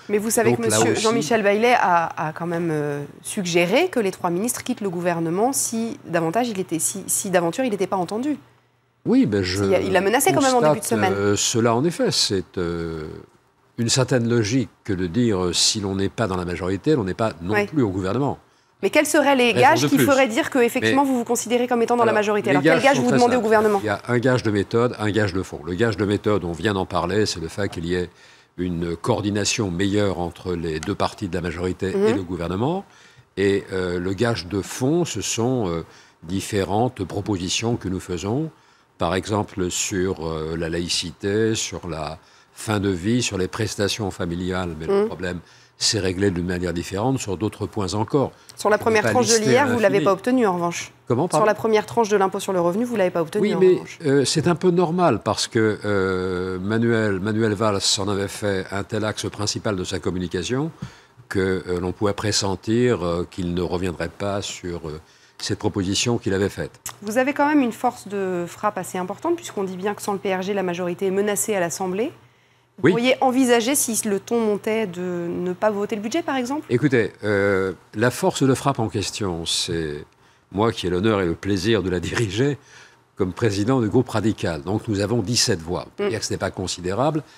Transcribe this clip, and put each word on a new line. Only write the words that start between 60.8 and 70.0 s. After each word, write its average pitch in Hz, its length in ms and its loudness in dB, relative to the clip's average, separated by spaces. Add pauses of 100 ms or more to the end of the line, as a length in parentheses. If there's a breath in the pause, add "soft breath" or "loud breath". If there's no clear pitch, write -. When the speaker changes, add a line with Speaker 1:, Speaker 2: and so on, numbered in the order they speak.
Speaker 2:
que, 95 400 0
euh, 90 100 -2
l'on 90 140 -2
pouvait 101 220 -2
pressentir, 107 880 0
euh, 87 260 -2
qu'il 87 220 -4
ne 90 80 -2
reviendrait 87 480 -2
pas 101 320 -4
sur, 85 480 -10
euh, 76 100 -10 (380 soft breath)
cette - 220 -4
proposition 101 580 0
qu'il 101 160 -2
avait 98 160 2
faite. - 320 -8 (220)
Speaker 1:
Vous 208 160 -2
avez 269 160 0
quand 285 120 2
même 302 140 4
une 233 120 0
force 240 360 -4
de 185 400 -4
frappe 208 300 -4
assez 185 180 -8
importante, 196 400 -2
puisqu'on - 280 -8
dit 185 120 -6
bien 196 160 -2
que 196 80 -8